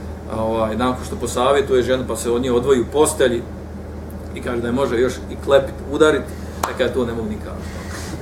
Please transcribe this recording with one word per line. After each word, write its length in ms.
ovaj, 380
nakon 280
što 120
posavjetuje 680
ženu, 260
pa 80
se 140
od 120
nje 100
odvoji 280
u 120
postelji 500
i 80
kaže 180
da 80
je 40
može 280
još 120
i 140
klepit, 300
udarit, 300
neka 140
ja 100
to 120
ne 80
mogu 160
nikako. 280